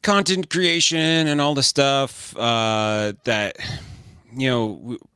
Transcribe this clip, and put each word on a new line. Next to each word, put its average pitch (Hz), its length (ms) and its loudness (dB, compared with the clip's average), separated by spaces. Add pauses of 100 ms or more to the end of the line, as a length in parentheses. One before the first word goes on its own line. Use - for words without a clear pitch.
content 190 480 0
creation 165 760 2
and 147 120 0
all 147 140 2
the 139 100 0
stuff, 139 720 0
uh, 110 760 0 (120)
that, 107 320 -2 (800)
you 131 140 0
know, 113 320 0
w-, 117 180 -10 (160)